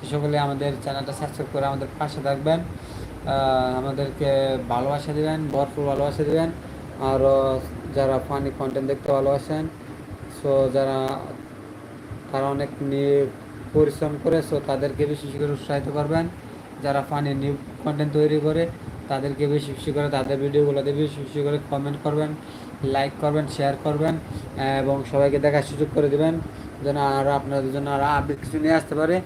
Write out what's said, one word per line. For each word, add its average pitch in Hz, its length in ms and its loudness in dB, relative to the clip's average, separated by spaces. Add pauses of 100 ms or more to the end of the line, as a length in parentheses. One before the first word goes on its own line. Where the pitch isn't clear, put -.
(120)
সকলে 147 240 0 (100)
আমাদের 143 240 0 (140)
চ্যানেলটা 139 360 -4
সাবস্ক্রাইব 147 340 -6
করে 139 160 0
আমাদের 135 180 -4 (100)
পাশে 151 300 -4
থাকবেন, 147 340 2
আহ, 135 1080 0 (100)
আমাদেরকে 139 500 -2 (420)
ভালোবাসা 143 460 0
দিবেন, 156 200 0 (160)
ভরপুর 139 360 0
ভালোবাসা 143 380 0
দিবেন। 165 220 2 (600)
আরও 135 240 6 (640)
যারা 135 200 4 (100)
ফানি 139 320 -2
কনটেন্ট 135 340 -2
দেখতে 135 240 -4
ভালোবাসেন, 139 480 0 (760)
so 143 120 0 (260)
যারা, 135 220 2 (1300)
তারা 135 240 0
অনেক 139 160 -2 (200)
নিয়ে 139 240 4 (600)
পরিশ্রম 147 380 4 (120)
করে, 165 140 4 (100)
so 156 80 0 (140)
তাদেরকে 135 400 0
বেশি 147 160 -4
বেশি 143 140 -8
করে 147 180 0
উৎসাহিত 139 280 -2 (120)
করবেন। 160 260 2 (600)
যারা 139 160 2 (100)
ফানি 147 200 0 (120)
নিউ 143 120 0 (280)
কনটেন্ট 147 360 0
তৈরি 151 280 6
করে, 156 160 2 (480)
তাদেরকে 139 340 0 (100)
বেশি 143 220 0
বেশি - 200 -4
করে, 147 200 2
তাদের 135 280 0
ভিডিওগুলোতে 143 460 4 (100)
বেশি 147 240 0
বেশি 147 220 -4
করে 147 120 2 (120)
কমেন্ট 143 340 -2
করবেন, 151 260 2 (640)
লাইক 139 180 2 (100)
করবেন, 147 240 2 (100)
শেয়ার 139 180 2 (120)
করবেন, 156 280 2 (680)
এবং 139 160 2 (140)
সবাইকে 143 360 6
দেখার 143 240 4
সুযোগ 147 260 0
করে 147 180 4
দিবেন, 160 200 4 (500)
যেন 143 120 0 (220)
আরও 139 200 2
আপনাদের 139 360 -2
জন্য 143 220 -2
আরও 139 100 2 (120)
আপডেট 139 240 -2
কিছু - 220 -6
নিয়ে 160 160 6
আসতে 156 200 -6
পারে। 165 260 4